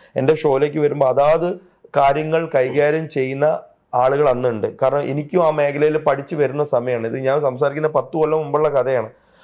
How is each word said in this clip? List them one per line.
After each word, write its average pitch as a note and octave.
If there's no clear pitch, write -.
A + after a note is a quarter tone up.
എൻ്റെ C3
ഷോയിലേക്ക് D3
വരുമ്പോൾ C#3+
അതാത് D#3+
കാര്യങ്ങൾ D#3
കൈകാര്യം D3
ചെയ്യുന്ന C#3
ആളുകൾ C3+
അന്നുണ്ട്. A#2+
കാരണം C3+
എനിക്കും D3+
ആ -
മേഖലയിൽ D3+
പഠിച്ചു C#3+
വരുന്ന C#3+
സമയമാണ്. A#2+
ഇത് A#2
ഞാൻ C3+
സംസാരിക്കുന്ന C#3+
പത്ത് D3+
കൊല്ലം D#3
മുമ്പുള്ള D3
കഥയാണ്. B2+